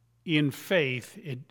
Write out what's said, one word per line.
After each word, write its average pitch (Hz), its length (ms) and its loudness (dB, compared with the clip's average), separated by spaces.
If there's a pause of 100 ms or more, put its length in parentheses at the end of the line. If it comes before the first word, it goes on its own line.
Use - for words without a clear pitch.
(240)
in 151 260 2
faith, 135 720 0
it, 135 160 -8 (120)